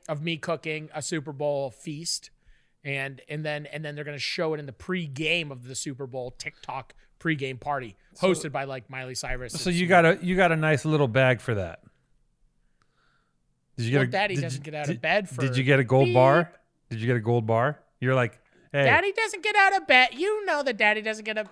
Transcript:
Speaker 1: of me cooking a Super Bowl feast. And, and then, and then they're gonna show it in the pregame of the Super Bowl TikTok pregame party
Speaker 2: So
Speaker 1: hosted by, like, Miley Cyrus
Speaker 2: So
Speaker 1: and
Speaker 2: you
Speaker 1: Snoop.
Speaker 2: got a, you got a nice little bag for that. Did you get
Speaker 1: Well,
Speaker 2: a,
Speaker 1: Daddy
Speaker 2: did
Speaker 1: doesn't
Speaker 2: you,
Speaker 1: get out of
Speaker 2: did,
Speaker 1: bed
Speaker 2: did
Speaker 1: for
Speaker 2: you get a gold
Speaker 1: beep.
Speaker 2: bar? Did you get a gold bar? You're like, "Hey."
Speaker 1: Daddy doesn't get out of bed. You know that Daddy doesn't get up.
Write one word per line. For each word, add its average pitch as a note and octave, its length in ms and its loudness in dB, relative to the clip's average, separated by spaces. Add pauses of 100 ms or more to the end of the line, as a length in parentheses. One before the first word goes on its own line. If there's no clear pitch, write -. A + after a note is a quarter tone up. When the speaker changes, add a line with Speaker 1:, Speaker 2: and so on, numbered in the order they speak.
Speaker 1:
of D3 120 -6
me E3 160 -4
cooking D#3 580 -6
a D3+ 60 -8
Super D#3 300 -6
Bowl C#3+ 400 -4
feast. - 600 -10 (520)
And, C#3 460 -6
and D3+ 160 -8
then, D3 220 -6
and D3+ 180 -10
then D3 100 -10
they're D3 80 -10
gonna C#3+ 140 -10
show D#3+ 380 -4
it D3+ 40 -6
in D3 60 -12
the C3 60 -12
pregame D#3+ 800 -4
of B2 160 -16
the C3 80 -14
Super C3+ 320 -8
Bowl B2+ 240 -10
TikTok - 640 -12 (240)
pregame C3+ 400 -4
party C3 360 -6 (200)
Speaker 2:
So F#3 160 2
Speaker 1:
hosted D#3+ 200 -2
by, C#3+ 120 -4
like, C3 260 -12
Miley C3 240 -10
Cyrus B2 400 -8
Speaker 2:
So E3+ 160 -4
Speaker 1:
and F3 80 0
Speaker 2:
you F3+ 80 0
Speaker 1:
Snoop. E3+ 40 0
Speaker 2:
got F3 160 10
a, F3 200 4
you F#3 100 0
got F3+ 160 6
a D#3+ 40 2
nice D#3 300 2
little D3+ 220 4
bag B2+ 320 4
for A#2+ 160 -2
that. F2+ 260 -6 (2000)
Did A#2 80 -2
you A#2 60 -2
get C#3 80 2
Speaker 1:
Well, B2+ 80 2
Speaker 2:
a, A#2+ 40 -8
Speaker 1:
Daddy G3 240 0
Speaker 2:
did C#3+ 60 -2
Speaker 1:
doesn't C3+ 240 -6
Speaker 2:
you, D#3 60 -14
Speaker 1:
get D3+ 40 -10
out D3+ 140 -6
of E3+ 60 -2
Speaker 2:
did, - 60 -10
Speaker 1:
bed F3+ 260 0
Speaker 2:
did C3 80 -14
Speaker 1:
for C3+ 100 -2
Speaker 2:
you B2+ 180 0
get C3+ 160 6
a C3+ 40 2
gold C3 220 4
Speaker 1:
beep. A#2+ 100 2
Speaker 2:
bar? C#3+ 360 6 (380)
Did A2+ 100 -6
you A2+ 80 -4
get B2 80 2
a A#2 60 0
gold A#2 260 0
bar? A#2+ 320 2 (200)
You're C3 160 2
like, A#2+ 240 0 (320)
"Hey." C#3+ 120 2
Speaker 1:
Daddy E4+ 300 4
doesn't G#4+ 300 -4
get G#4 120 -2
out G4 220 6
of F#4+ 100 -6
bed. B3+ 260 6
You G4+ 320 -2
know D4+ 180 0
that B3 140 -2
Daddy G#3+ 240 2
doesn't A3 220 -6
get G#3+ 140 -8
up. G#3+ 140 -4